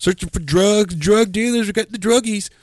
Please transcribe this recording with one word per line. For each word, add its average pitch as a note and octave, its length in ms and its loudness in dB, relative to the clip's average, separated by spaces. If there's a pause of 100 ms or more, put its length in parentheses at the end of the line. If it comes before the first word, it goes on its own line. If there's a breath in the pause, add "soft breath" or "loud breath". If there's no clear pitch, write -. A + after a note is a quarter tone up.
searching F#3 300 -2
for - 100 -10
drugs, F#3 560 2
drug G3+ 360 2
dealers, A3+ 360 0
we G3+ 60 -6
got A3 180 -4
the A3+ 80 -10
druggies. A3 500 0 (140)